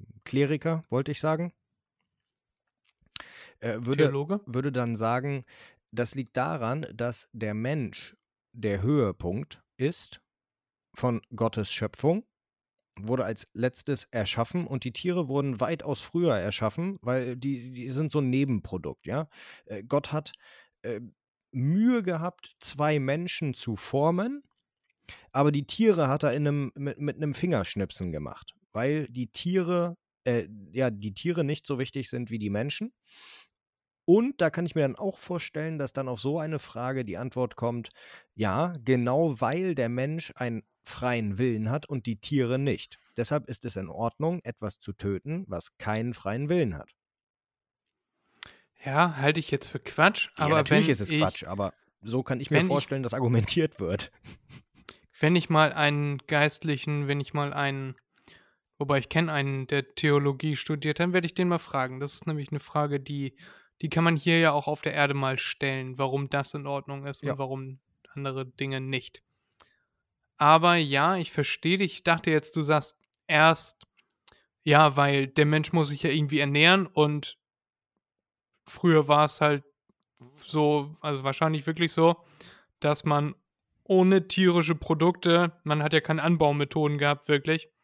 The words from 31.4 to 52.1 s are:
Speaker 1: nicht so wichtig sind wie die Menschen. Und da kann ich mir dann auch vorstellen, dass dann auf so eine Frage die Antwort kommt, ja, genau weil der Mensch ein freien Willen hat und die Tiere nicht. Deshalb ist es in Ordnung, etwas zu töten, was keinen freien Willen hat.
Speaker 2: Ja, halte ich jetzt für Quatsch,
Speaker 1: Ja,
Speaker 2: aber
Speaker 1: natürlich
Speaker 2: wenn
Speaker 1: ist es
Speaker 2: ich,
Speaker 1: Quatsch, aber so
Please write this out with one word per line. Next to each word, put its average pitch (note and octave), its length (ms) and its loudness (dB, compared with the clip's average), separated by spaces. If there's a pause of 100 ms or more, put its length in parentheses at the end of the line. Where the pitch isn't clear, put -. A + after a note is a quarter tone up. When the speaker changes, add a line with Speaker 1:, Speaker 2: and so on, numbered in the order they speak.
Speaker 1:
nicht C#3+ 220 -4
so C3+ 140 -4
wichtig C3 300 -6
sind B2 200 -6
wie A2+ 100 -6
die G#2 120 -4
Menschen. C#3+ 420 -4 (1120)
Und A3+ 360 4
da E3 80 4
kann E3+ 160 -4
ich - 100 -6
mir D#3+ 60 2
dann C3+ 140 0
auch - 240 -6
vorstellen, D#3+ 580 -8
dass C#3 160 -6
dann C3+ 140 -4
auf A#2+ 120 -6
so C#3+ 200 -2
eine D#3 200 -4
Frage B2+ 460 -6
die F2+ 120 -8
Antwort B2 380 -4
kommt, A#2+ 340 -4 (440)
ja, A2+ 400 0 (100)
genau B2+ 560 2
weil E3 360 0
der B2 140 0
Mensch C#3 460 -4
ein A#2 280 -4 (180)
freien A#2 560 -2
Willen A2 320 0
hat D3 160 -4
und C3+ 200 -6
die A2+ 140 -4
Tiere C3 400 0
nicht. - 380 -2 (200)
Deshalb A#2+ 320 -2
ist - 160 -10
es A#2 100 -8
in F#2+ 140 -8
Ordnung, D#3 540 -4
etwas A2 360 -8
zu G2+ 140 -10
töten, G2+ 540 -6
was F2+ 300 -10
keinen A2+ 360 -4
freien B2 360 -4
Willen C#3 280 0
hat. - 120 -18 (1900)
Speaker 2:
Ja, D3+ 340 2
halte D3 220 2
ich - 120 -6
jetzt - 160 -2
für C3 120 -8
Quatsch, - 580 2
Speaker 1:
Ja, D#3 80 0
Speaker 2:
aber D3+ 100 4
Speaker 1:
natürlich D3+ 320 6
Speaker 2:
wenn D3 60 6
Speaker 1:
ist G2 80 -2
es - 80 -4
Speaker 2:
ich, D#3 100 0
Speaker 1:
Quatsch, - 240 0
aber G2+ 300 -6 (280)
so A#2 220 -2